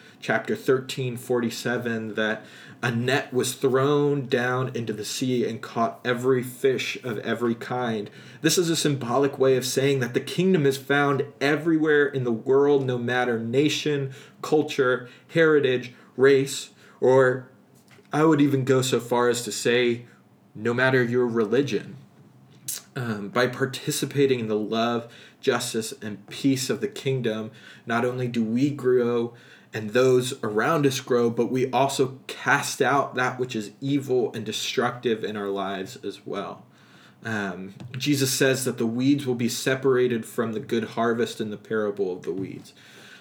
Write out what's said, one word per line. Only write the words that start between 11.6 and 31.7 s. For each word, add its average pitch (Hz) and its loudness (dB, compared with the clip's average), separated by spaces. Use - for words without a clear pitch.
in 135 -4
the 120 0
world, 135 4
no 127 -2
matter 120 0
nation, 139 0
culture, 139 2
heritage, 139 2
race, 135 4
or 127 4
I 151 2
would 160 6
even 135 4
go 131 4
so 127 0
far 123 0
as 120 0
to 104 -8
say, 120 0
no 117 -2
matter 131 4
your 123 2
religion. 113 0
Um, 107 -6
by 123 2
participating 131 0
in 110 -4
the 107 2
love, 113 -2
justice, 120 -2
and 104 -12
peace 131 0
of 113 -4
the 104 -2
kingdom, 110 -4
not 117 0
only 127 -4
do 117 -2
we 120 2
grow 120 2
and 107 -6
those 127 2
around 131 2
us 131 0
grow, 120 2
but 117 0
we 127 0